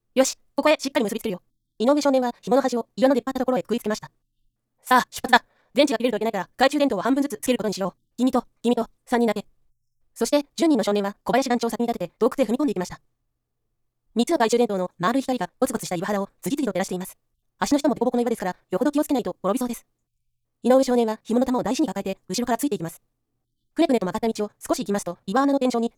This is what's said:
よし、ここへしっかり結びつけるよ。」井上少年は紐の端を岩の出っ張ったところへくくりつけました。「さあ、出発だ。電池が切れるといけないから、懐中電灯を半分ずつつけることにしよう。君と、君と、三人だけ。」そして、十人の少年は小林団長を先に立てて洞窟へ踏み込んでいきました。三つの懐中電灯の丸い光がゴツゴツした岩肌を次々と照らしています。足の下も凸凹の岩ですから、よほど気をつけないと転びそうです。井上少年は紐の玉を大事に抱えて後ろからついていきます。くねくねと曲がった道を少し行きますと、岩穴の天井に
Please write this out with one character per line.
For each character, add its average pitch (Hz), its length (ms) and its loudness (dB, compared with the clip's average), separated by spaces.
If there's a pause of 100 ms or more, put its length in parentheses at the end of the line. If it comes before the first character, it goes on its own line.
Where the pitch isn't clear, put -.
(160)
よ 262 80 6
し、 - 140 -2 (180)
こ 254 80 0
こ 208 80 4
へ 302 80 4
し 269 100 -8
っ - 20 -8
か - 80 0
り 233 40 2
結 190 100 0
び 220 60 -6
つ - 40 -8
け - 60 -2
る 185 40 -2
よ。」 - 100 -8 (340)
井 220 80 0
上 294 160 4
少 285 80 2
年 262 100 4
は 247 220 -2
紐 214 140 0
の 262 80 4
端 240 140 -2
を 226 180 -6
岩 247 140 4
の 277 40 4
出 240 80 2
っ - 20 -4
張 - 60 -6
っ 262 40 -2
た 262 60 -6
と 247 60 -4
こ 254 60 0
ろ 247 80 2
へ - 40 -2
く - 40 -20
く 214 80 -4
り 240 40 -2
つ - 40 -8
け 214 60 -4
ま 214 60 -2
し - 40 -6
た。 - 100 -16 (720)
「さ 254 160 4
あ、 220 140 2
出 - 100 -14
発 - 100 -6
だ。 240 140 4 (300)
電 269 80 6
池 277 100 2
が 220 60 2
切 233 60 -2
れ 262 40 0
る - 40 -2
と 208 40 0
い - 40 -8
け 220 40 0
な 226 40 0
い - 20 0
か 202 80 -4
ら、 170 60 -4
懐 269 240 2
中 294 100 0
電 285 100 4
灯 208 80 -2
を 175 40 -2
半 240 120 2
分 285 80 2
ず 285 80 -2
つ 208 80 -8
つ - 80 -12
け 254 60 2
る 240 80 0
こ 190 40 -4
と 220 40 -2
に 190 80 -2
し - 40 -6
よ 190 100 -2
う。 - 40 -8 (240)
君 254 140 2
と、 240 120 2 (200)
君 240 120 2
と、 226 120 -2 (180)
三 240 140 0
人 233 80 4
だ 208 80 0
け。」 202 100 -8 (680)
そ 233 100 -2
し - 60 -2
て、 294 240 2
十 330 100 2
人 294 140 6
の 190 40 0
少 208 100 2
年 208 100 2
は 202 200 -6
小 - 80 0
林 269 160 2
団 240 120 0
長 233 80 -2
を - 20 -4
先 220 120 -4
に 233 40 0
立 226 140 -4
て 175 80 -6
て - 100 -20
洞 220 180 2
窟 - 40 -
へ 247 80 2
踏 220 60 -2
み 254 40 0
込 302 60 -2
ん - 20 0
で 269 60 0
い - 20 -4
き 185 60 -6
ま 180 60 -4
し - 40 -8
た。 - 100 -14 (1160)
三 233 100 2
つ - 60 -4
の 339 60 4
懐 226 120 2
中 226 80 2
電 240 100 2
灯 202 120 -4
の 180 180 -4
丸 208 220 0
い - 20 0
光 254 160 -4
が 180 220 -8
ゴ 139 80 2
ツ - 40 -8
ゴ 156 60 -4
ツ - 80 -10
し - 40 -8
た 185 60 -6
岩 180 120 -6
肌 208 120 -2
を 196 100 -6 (120)
次 240 160 -4
々 294 80 -4
と 208 80 -4
照 180 60 -2
ら 190 40 0
し - 40 -4
て 190 80 -6
い 180 40 -6
ま 185 60 -10
す。 - 100 -16 (440)
足 190 140 -2
の 285 60 2
下 302 80 -2
も 240 60 0
凸 - 120 -4
凹 240 120 -2
の 247 40 0
岩 226 100 -4
で 226 40 -4
す - 40 -8
か - 60 -8
ら、 180 100 -4 (160)
よ 185 80 0
ほ 247 40 -2
ど 285 80 0
気 285 80 0
を 302 40 2
つ - 40 -8
け 302 60 -4
な 254 60 0
い - 40 -4
と 180 200 -8
転 190 100 0
び 262 60 -2
そ 247 60 -4
う - 20 -4
で 233 80 -10
す。 - 100 -16 (760)
井 - 60 2
上 262 140 6
少 247 120 0
年 233 100 4
は 220 180 -4
紐 240 160 0
の 254 60 2
玉 254 140 -2
を 180 40 -4
大 208 120 -4
事 311 80 0
に 254 40 0
抱 196 140 -8
え - 20 -8
て 190 240 -8
後 185 140 -4
ろ 240 60 -4
か 240 60 0
ら 226 40 0
つ - 80 -4
い 294 40 -2
て 202 60 -4
い 185 40 -6
き 165 40 -10
ま 165 60 -8
す。 - 140 -16 (720)
く 302 80 0
ね 339 40 4
く 262 60 2
ね 226 60 2
と 180 80 -2
曲 180 40 -4
が 220 60 -4
っ - 20 -10
た 233 80 -2
道 208 180 -4
を 208 60 -8 (160)
少 339 60 0
し 294 60 0
行 214 80 -8
き 202 60 -2
ま 202 60 0
す - 60 -8
と、 175 220 -8
岩 240 160 2
穴 277 100 2
の 277 60 2
天 254 120 0
井 233 60 0
に 233 200 -2